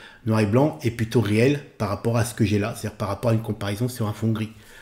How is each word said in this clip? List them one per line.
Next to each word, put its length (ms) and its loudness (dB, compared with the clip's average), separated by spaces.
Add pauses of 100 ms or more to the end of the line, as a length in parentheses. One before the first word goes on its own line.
(280)
noir 120 2
et 60 4
blanc 380 2
est 80 0
plutôt 280 0
réel 420 2 (180)
par 100 -2
rapport 260 -2
à 80 2
ce 120 -4
que 100 2
j'ai 140 2
là, 180 -4
c'est-à-dire 200 -10
par 100 -4
rapport 240 -2
à 20 4
une 80 2
comparaison 480 -4
sur 180 -4
un 60 -2
fond 180 0
gris. 200 -4 (300)